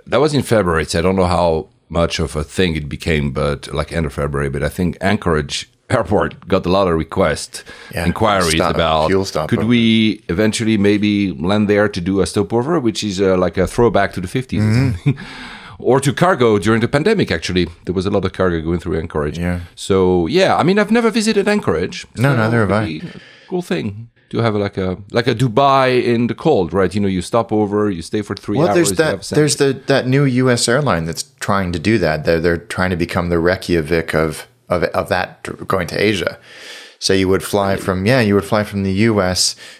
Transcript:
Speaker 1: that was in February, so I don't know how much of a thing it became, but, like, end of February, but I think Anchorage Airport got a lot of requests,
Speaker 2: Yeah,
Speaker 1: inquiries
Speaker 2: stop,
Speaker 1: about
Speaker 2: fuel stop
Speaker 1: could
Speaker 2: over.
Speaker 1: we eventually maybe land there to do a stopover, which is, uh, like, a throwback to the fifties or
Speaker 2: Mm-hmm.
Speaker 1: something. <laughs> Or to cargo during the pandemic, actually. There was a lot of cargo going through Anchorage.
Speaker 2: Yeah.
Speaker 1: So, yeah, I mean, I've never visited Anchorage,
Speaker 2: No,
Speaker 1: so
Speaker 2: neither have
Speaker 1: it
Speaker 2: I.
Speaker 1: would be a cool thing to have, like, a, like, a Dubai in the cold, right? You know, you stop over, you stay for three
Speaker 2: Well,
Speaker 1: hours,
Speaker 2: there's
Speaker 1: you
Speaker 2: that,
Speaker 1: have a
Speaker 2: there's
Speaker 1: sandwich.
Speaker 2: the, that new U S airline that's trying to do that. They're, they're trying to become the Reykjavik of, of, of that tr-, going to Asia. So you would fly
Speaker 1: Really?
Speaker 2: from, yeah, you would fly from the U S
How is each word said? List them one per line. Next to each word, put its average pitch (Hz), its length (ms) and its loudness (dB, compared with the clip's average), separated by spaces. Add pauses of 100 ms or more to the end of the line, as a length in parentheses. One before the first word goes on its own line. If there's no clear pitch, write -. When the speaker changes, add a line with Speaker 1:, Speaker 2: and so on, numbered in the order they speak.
Speaker 1:
that - 140 0
was 147 140 2
in 127 100 2
February, 87 420 2
so 85 140 -4
I - 20 -2
don't 92 140 2
know 92 100 2
how 87 440 0 (200)
much 85 300 -2
of 78 160 -4
a 76 80 -4
thing 87 320 -2
it 76 140 -6
became, 73 420 -2
but, 71 420 -4
like, 73 180 -6
end 82 140 -2
of 69 80 -6
February, 71 360 -4
but 69 140 -6
I 73 60 -2
think 85 320 -4
Anchorage 85 680 -2 (220)
Airport 98 580 -2
got 95 180 0
a 87 40 -2
lot 95 180 2
of 85 80 2
requests, 80 680 -2 (280)
Speaker 2:
Yeah, 82 120 -4
Speaker 1:
inquiries 92 480 2
Speaker 2:
stop, 82 220 0
Speaker 1:
about 80 320 2
Speaker 2:
fuel 95 180 2
stop 78 240 -4
Speaker 1:
could - 100 0
Speaker 2:
over. 107 80 -2
Speaker 1:
we 113 600 2
eventually 110 480 0
maybe 101 560 2
land 92 340 0
there 104 220 4
to 101 100 -6
do 95 220 0
a 87 40 2
stopover, 120 540 -2
which 113 240 -2
is, 98 160 -4
uh, 95 180 4
like, 90 200 0
a 90 100 2
throwback 98 460 2
to 95 80 -8
the 92 60 -8
fifties - 360 -4
or 107 40 2
Speaker 2:
Mm-hmm. 113 240 2
Speaker 1:
something. 87 320 0
<laughs> - 40 -16 (520)
Or 127 200 4
to 131 140 0
cargo 120 460 4
during 110 220 2
the 117 60 0
pandemic, 185 440 0
actually. 87 360 0 (180)
There 90 100 -4
was 92 100 -2
a 101 60 -2
lot 98 120 0
of 92 100 -4
cargo 90 280 0
going 85 180 -2
through 82 200 -4
Anchorage. 78 400 -4
Speaker 2:
Yeah. 87 220 -2 (120)
Speaker 1:
So, 90 540 2
yeah, 151 280 2
I 101 60 2
mean, 175 160 2
I've 208 140 0
never 226 180 2
visited 208 380 0
Anchorage, 107 580 -2 (100)
Speaker 2:
No, 123 140 2
Speaker 1:
so 135 80 2
Speaker 2:
neither 113 220 2
have 104 100 2
Speaker 1:
it 95 40 2
Speaker 2:
I. 107 80 2
Speaker 1:
would 90 200 -6
be 170 60 -12
a - 140 -16 (280)
cool 180 140 -4
thing 117 460 -6 (200)
to - 120 -4
have, 113 120 2
like, 101 240 -2
a, 92 200 -2 (120)
like, 113 160 0
a 123 80 0
Dubai 131 720 2
in 117 240 2
the 113 80 -2
cold, 101 360 2
right? 92 220 2
You 104 80 0
know, 101 60 2
you 92 160 0
stop - 280 0
over, 104 380 0
you 87 140 -6
stay - 180 -4
for 101 140 -8
three 104 240 -4
Speaker 2:
Well, 165 80 4
Speaker 1:
hours, - 80 2
Speaker 2:
there's 170 160 2
Speaker 1:
you 92 60 -4
Speaker 2:
that, 156 140 2
Speaker 1:
have - 200 -8
a - 40 -2
Speaker 2:
there's 147 220 2
Speaker 1:
sandwich. 139 300 0
Speaker 2:
the, 135 60 2
that 123 120 2
new 135 200 2
U 127 260 2
S 117 180 0
airline 117 360 2
that's 82 180 -8 (160)
trying 98 320 -2
to 85 80 -4
do 107 180 2
that. 78 280 0
They're, 85 140 4
they're 85 180 2 (180)
trying 92 160 0
to 92 40 0
become 87 340 -2
the 85 100 2
Reykjavik 82 720 0
of, 78 320 -2 (240)
of, 87 140 0
of - 260 -2
that - 340 -4
tr-, - 220 -12
going 92 220 -2
to - 120 -6
Asia. 95 380 0 (640)
So - 140 0
you 95 140 2
would 92 160 2
fly 101 280 0
Speaker 1:
Really? 95 100 -2
Speaker 2:
from, 95 240 -2
yeah, 127 160 2
you 101 140 4
would 95 100 2
fly 107 180 0
from 101 200 -4
the 95 100 -2 (160)
U 104 140 2
S 90 320 -2 (240)